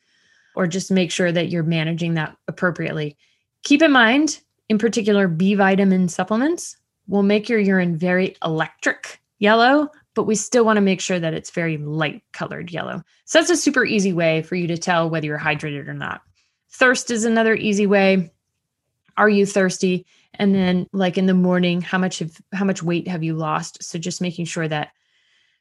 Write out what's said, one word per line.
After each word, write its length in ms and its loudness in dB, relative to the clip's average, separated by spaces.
or 120 0
just 220 -6
make 220 2
sure 220 0
that 160 0
you're 140 -2
managing 500 -2
that 240 -6
appropriately. 720 -6
Keep 200 4
in 80 6
mind, 480 4
in 80 2
particular, 500 2
B 260 0
vitamin 540 4
supplements 680 -4
will 160 0
make 240 2
your 120 0
urine 360 2
very 480 0
electric 760 -6
yellow, 540 4
but 80 -2
we 100 0
still 320 0
wanna 160 2
make 200 2
sure 180 -2
that 140 -4
it's 180 -10
very 260 -4
light 540 -6
colored 400 -10
yellow. 320 -8
So 120 0
that's 140 4
a 60 4
super 280 0
easy 280 0
way 280 0
for 140 -8
you 120 -2
to 100 -2
tell 320 0
whether 180 -4
you're 100 -6
hydrated 500 -6
or 60 -12
not. 280 -10
Thirst 420 0
is 140 -2
another 280 2
easy 320 0
way. 460 4
Are 120 6
you 160 4
thirsty? 600 0
And 200 2
then, 380 0
like, 240 0
in 80 2
the 80 4
morning, 480 2
how 160 -2
much 240 -2
of, 200 -10
how 120 -2
much 160 -2
weight 260 -2
have 160 -6
you 100 -4
lost? 500 -6
So 160 -10
just 220 -8
making 240 -6
sure 220 -6
that 260 -6